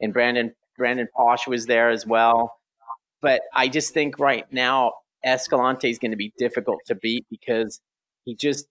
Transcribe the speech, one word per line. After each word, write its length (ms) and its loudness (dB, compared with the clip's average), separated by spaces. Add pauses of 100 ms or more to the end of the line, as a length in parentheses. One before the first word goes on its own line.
and 120 -4
Brandon, 420 0 (220)
Brandon 300 -2 (100)
Posh 300 2
was 200 -4
there 240 4
as 160 -2
well. 500 4 (640)
But 220 2 (120)
I 140 2
just 240 -4
think 260 -2
right 340 0
now 420 0 (300)
Escalante 640 0
is 80 -4
gonna 180 -4
be 220 -8
difficult 480 -2
to 80 -4
beat, 340 -4
because 520 -4 (440)
he 120 -12
just, 340 -4